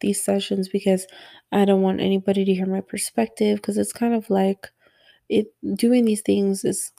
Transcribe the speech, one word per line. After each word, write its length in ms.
these 220
sessions 460
because 400
I 140
don't 180
want 180
anybody 440
to 100
hear 120
my 140
perspective, 800
'cause 160
it's 160
kind 220
of 160
like, 400
it, 240
doing 300
these 180
things 420
is, 340